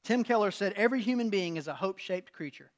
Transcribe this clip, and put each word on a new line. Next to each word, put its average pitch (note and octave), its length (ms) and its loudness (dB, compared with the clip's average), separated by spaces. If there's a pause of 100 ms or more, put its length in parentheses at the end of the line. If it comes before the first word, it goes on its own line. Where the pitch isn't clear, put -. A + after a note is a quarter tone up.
Tim A#3+ 180 2
Keller G#3+ 280 4
said, G3 220 -2
"Every A#3 280 2
human A#3+ 280 0
being F3+ 280 0
is D3+ 100 -6
a D3 80 -6
hope-shaped F#3 560 -4
creature." C#3 460 -14